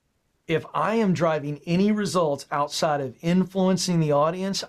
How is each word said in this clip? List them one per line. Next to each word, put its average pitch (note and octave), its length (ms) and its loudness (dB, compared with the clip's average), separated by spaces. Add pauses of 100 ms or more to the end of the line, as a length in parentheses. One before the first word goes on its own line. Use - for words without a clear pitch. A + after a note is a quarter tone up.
(480)
if D#3 260 -2
I E3+ 220 0
am G#3 160 2
driving D3 540 -2
any F#3+ 260 2
results E3+ 580 0
outside D3 500 0
of C3 200 -6
influencing F#3 800 2
the D#3 100 2
audience, F3+ 580 0